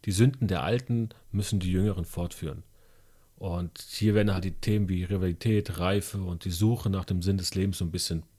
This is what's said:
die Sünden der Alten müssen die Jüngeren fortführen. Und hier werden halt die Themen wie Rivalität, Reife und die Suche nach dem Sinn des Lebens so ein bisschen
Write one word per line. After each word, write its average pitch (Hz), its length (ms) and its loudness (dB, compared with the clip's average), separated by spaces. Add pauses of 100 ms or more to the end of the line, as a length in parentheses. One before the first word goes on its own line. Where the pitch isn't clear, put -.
die 107 60 0
Sünden 117 360 4
der 87 160 0
Alten 113 460 0 (220)
müssen 101 280 0
die 90 120 0
Jüngeren 92 320 2
fortführen. - 600 -6 (760)
Und 87 420 -6
hier 107 360 2
werden 104 180 4
halt 90 100 -2
die 92 80 -2
Themen 104 380 0
wie 90 140 0
Rivalität, 95 760 0
Reife 98 440 0
und 87 220 -6
die 92 60 -2
Suche 107 380 2
nach 95 160 0
dem 90 160 0
Sinn 98 160 2
des 90 160 -4
Lebens 95 240 0
so 92 80 -2
ein 80 60 -4
bisschen 85 320 -4 (160)